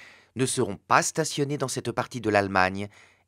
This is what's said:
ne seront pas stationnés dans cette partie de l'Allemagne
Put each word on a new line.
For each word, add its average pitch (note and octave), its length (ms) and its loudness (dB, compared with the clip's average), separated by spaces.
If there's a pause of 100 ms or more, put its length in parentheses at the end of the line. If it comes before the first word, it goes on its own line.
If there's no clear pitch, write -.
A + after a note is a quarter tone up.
(340)
ne A#2+ 100 -2
seront G#2+ 320 -2
pas C3+ 260 2
stationnés D3 540 -2
dans C3+ 120 -4
cette A#2+ 240 -6
partie B2 280 -4
de G#2+ 80 -2
l'Allemagne G2 640 2 (380)